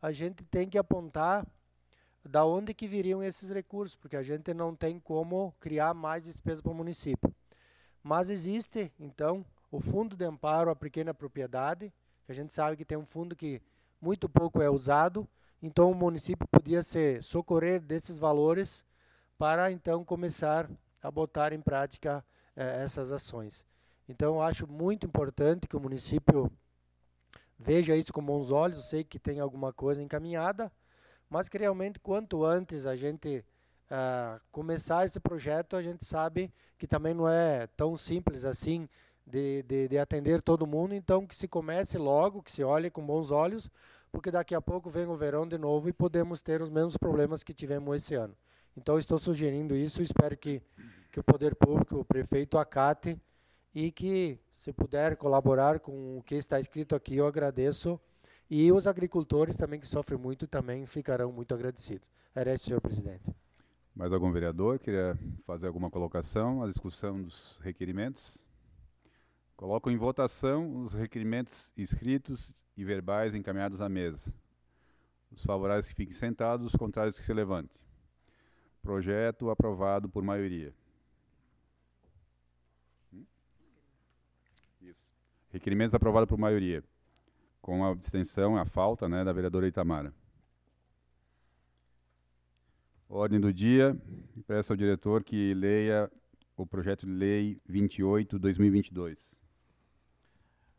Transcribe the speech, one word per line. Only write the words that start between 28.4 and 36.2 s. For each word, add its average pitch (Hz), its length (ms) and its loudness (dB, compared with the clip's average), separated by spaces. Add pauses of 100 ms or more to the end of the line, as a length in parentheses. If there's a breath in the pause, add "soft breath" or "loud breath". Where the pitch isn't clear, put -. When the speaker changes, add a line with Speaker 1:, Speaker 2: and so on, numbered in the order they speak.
Speaker 1:
olhos, 160 260 4
eu 139 60 -12
sei 156 200 -4
que 151 160 -12
tem 147 220 -4
alguma 135 320 -4
coisa 143 300 -2
encaminhada, 170 680 -4 (600 soft breath)
mas 170 180 -2
que - 80 -10
realmente, 196 420 -2
quanto 196 460 -2
antes 165 400 0
a 131 100 -2
gente, 143 480 -6 (480)
ah, 123 480 -4 (140)
começar 165 540 0
esse 185 120 -6
projeto, 160 560 -2
a 180 80 -2
gente 175 220 -8
sabe 165 480 -2 (240 soft breath)